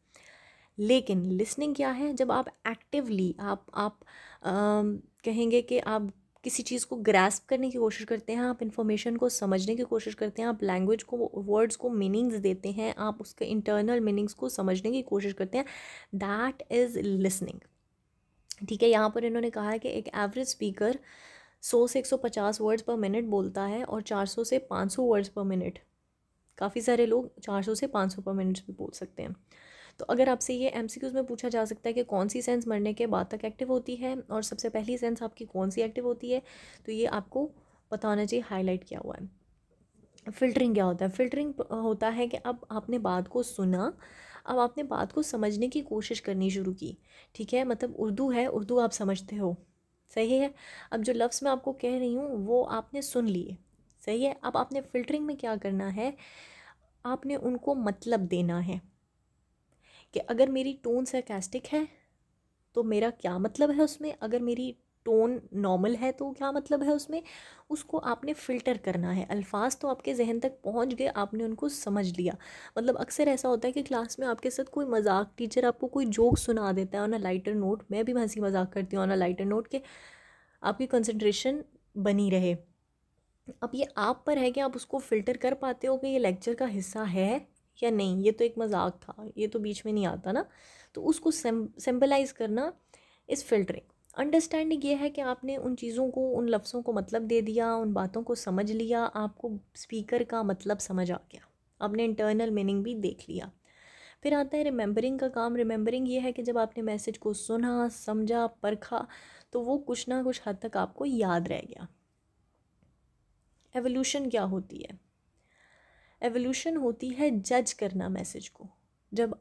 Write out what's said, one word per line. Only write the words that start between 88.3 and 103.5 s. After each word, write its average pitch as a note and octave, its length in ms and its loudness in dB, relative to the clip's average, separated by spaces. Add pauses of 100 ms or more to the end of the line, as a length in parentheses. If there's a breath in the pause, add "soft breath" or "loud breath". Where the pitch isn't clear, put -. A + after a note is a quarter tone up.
तो A3 120 2
एक A#3 140 2
मजाक F#3 340 0
था, - 360 -16 (100)
ये G#3+ 80 0
तो G#3+ 120 -2
बीच G#3 280 -6
में G#3+ 60 -2
नहीं G#3 140 2
आता E3+ 260 -4
ना। C#4 160 -2 (460 loud breath)
तो - 80 -8
उसको D#4+ 280 2
सिम-, A3+ 500 -2
सिंपलाइज C4+ 520 2
करना A#3 400 -2 (560 soft breath)
इस C#4 160 -4
फ़िल्टरिंग। - 440 0 (280)
अंडरस्टैंडिंग D#4 680 2
ये C#4+ 100 2
है C#4+ 160 0
कि C#4+ 100 -8
आपने C4 360 -4
उन B3+ 180 -2
चीज़ों A#3+ 360 -2
को, C4 200 0
उन A#3+ 180 0
लफ्ज़ों A#3 340 0
को A#3+ 100 -2
मतलब A3 300 -2
दे A3+ 200 4
दिया, A3+ 320 2
उन A3+ 180 0
बातों F#3+ 300 -2
को A#3+ 120 -2
समझ G3+ 360 0
लिया, A3+ 320 0
आपको G#3+ 560 -4 (160)
स्पीकर A#3 500 -2
का A#3 180 -4
मतलब G3 360 -2
समझ F#3 320 -2
आ F3 80 -4 (140)
गया, - 80 -20 (400)
आपने G#3+ 240 0
इंटरनल A3 460 2
मीनिंग G3 340 0
भी A#3+ 100 -4
देख G3+ 340 -4
लिया। F#3 240 -8 (720 loud breath)